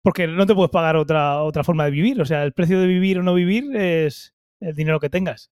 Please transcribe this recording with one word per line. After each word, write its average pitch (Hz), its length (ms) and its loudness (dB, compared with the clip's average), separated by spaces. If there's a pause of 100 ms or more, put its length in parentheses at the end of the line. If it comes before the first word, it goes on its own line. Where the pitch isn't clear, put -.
porque 175 260 0
no 180 180 0
te 208 80 4
puedes 185 160 2
pagar 165 240 0
otra, 151 480 0
otra 156 220 -2
forma 156 200 -2
de 147 60 0
vivir. 202 300 0
O 156 40 2
sea, 147 200 -2
el 143 80 -2
precio 185 280 0
de 185 60 2
vivir 185 320 2
o 180 60 -2
no 180 100 2
vivir 220 400 0
es 165 600 -2 (240)
el 160 160 -8
dinero 156 240 0
que 143 100 -4
tengas. 180 480 -6